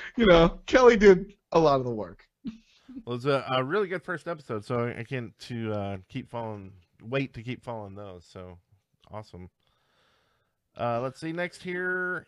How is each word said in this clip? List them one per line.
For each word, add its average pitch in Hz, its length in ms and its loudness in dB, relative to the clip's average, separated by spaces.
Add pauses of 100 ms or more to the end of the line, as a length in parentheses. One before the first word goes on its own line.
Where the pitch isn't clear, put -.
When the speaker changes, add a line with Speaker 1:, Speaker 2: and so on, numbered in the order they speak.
(180)
Speaker 1:
you 233 80 4
know, 170 400 6
Kelly 254 300 8
did 196 380 6 (180)
a 175 80 4
lot 143 220 6
of 123 40 -4
the 123 60 -6
work. 101 340 -10 (800)
Speaker 2:
Well, 120 120 -6
it's 120 80 -6
a, 139 260 2
a 131 120 2
really 180 260 -2
good 180 120 -6
first 170 280 -10
episode, 131 340 -8
so 120 340 -2
I 117 60 -8
can't 117 360 -10
to, 113 340 -6
uh, 98 240 -4 (100)
keep 127 220 -12
following, 107 420 -10 (320)
wait 131 300 -6
to 113 100 -14
keep 120 200 -10
following 104 320 -12
those. 98 300 -16
So 90 320 -18 (540)
awesome. 92 380 -16 (1300)
Uh, 120 220 -4
let's 131 180 -8
see 160 140 -10
next 175 300 -8
here. 180 640 -6